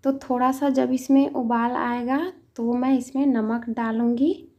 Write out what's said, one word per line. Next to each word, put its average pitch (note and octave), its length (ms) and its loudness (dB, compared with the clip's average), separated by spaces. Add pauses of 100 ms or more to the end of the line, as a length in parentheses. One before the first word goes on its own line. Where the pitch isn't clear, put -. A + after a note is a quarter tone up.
तो C4+ 160 2
थोड़ा B3+ 320 0
सा C#4 200 0
जब B3+ 220 0
इसमें C4+ 360 4
उबाल A#3 440 -2
आएगा A#3+ 460 -2 (360)
तो A#3 180 -2
मैं C4 240 2
इसमें C4+ 300 -2
नमक A#3 440 0
डालूँगी। A#3 640 0 (260)